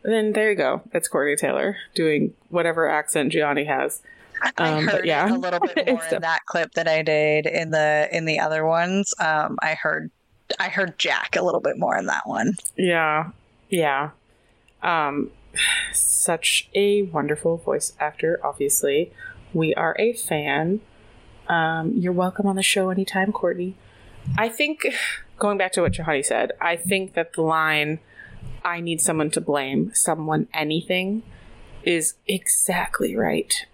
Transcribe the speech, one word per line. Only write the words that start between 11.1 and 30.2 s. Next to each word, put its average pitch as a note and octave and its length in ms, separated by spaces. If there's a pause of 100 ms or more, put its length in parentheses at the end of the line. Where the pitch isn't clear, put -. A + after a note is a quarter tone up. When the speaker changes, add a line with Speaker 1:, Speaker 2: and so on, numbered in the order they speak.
Speaker 2:
a F3 60
little F3+ 200
bit - 180
more E3+ 180
in - 80
that - 220
one. B2+ 260 (240)
Speaker 1:
Yeah. E3 540 (380)
Yeah. D3+ 420 (720)
Um, D3 480 (600)
such - 840
a G3+ 280
wonderful D#3+ 540
voice D3+ 420
actor, D#3+ 440
obviously. C#3+ 680 (440)
We D#3+ 180
are E3 240
a A#3 160
fan. D#3+ 680 (680)
Um, E3 480
you're F3+ 180
welcome F#3 320
on G3 100
the F#3+ 80
show F#3+ 280
anytime, F#3+ 400
Courtney. F3+ 440 (640)
I A3 120
think, D4 360 (540)
going G3+ 180
back F#3 140
to F#3 100
what F#3 120
Juhani D#3 300
said, A2+ 280 (100)
I E3+ 140
think F#3+ 400
that E3 180
the E3 80
line, D#3 580 (640)
"I E3+ 180
need E3 200
someone D#3+ 300
to - 100
blame, C#3+ 540
someone D#3 580